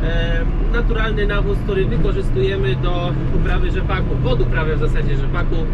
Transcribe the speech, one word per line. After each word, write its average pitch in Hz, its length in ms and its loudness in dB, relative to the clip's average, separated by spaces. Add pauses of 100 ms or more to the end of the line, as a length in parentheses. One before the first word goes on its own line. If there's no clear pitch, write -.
e, - 380 0 (320)
naturalny 226 540 0
nawóz, 415 360 0
który 196 220 0
wykorzystujemy 127 880 0
do - 360 -2 (240)
uprawy - 360 2
rzepaku, - 520 0
pod 247 180 2
uprawę - 340 0
w - 40 0
zasadzie - 380 2
rzepaku - 380 0 (180)